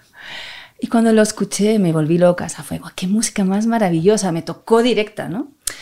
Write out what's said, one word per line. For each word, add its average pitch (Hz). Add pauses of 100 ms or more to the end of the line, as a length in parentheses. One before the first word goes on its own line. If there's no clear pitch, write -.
(800)
Y 220
cuando 226
lo 220
escuché 214
me 175
volví 160
loca, 175
o 170
sea, -
fue, 165
"Guau, 170
qué 185
música 208
más 196
maravillosa", 196
me 165
tocó 220
directa, 214
¿no? 190 (340)